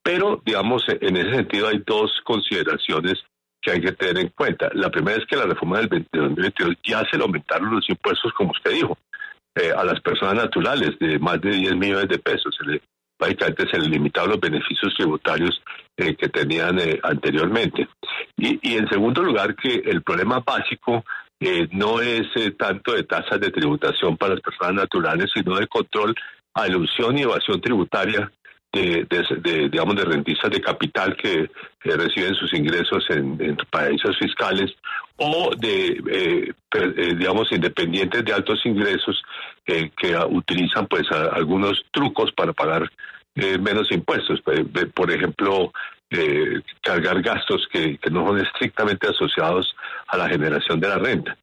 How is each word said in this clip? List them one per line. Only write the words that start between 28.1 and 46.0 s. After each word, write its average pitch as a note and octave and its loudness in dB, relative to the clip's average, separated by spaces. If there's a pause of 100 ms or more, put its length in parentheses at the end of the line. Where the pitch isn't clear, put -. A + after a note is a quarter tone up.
de, F2 0
de, F2 2 (160)
de, D#2 0
digamos, E2 2
de F#2+ 0
rentistas D2+ 0
de G2 0
capital - -2
que, G2+ 0 (100)
eh, D#2 -2 (340)
reciben F#2 0
sus F2 -2
ingresos E2+ 0
en, C#2+ 0
en D2+ -2 (120)
paraísos - 0
fiscales, F#2+ 0 (460)
o D3+ 0
de, G2+ 0
eh, - 0 (160)
per-, F#2 0
eh, F2 2
digamos, F#2 2
independientes F2+ 0
de A2 0
altos G#2 0
ingresos, G2+ 0 (440)
eh, D#2+ -2
que, F2 0
ah, E2 2
utilizan, F2+ 0
pues, - 0
a-, D#2+ 0
algunos F#2+ 2
trucos C#3+ 0
para E2 0
pagar, D#2+ 0 (460)
eh, F#2+ 2
menos G2+ 0
impuestos. E2 0
Pe-, D#2 2
pe-, F2 -2
por F2+ 0
ejemplo, F2+ 0 (380)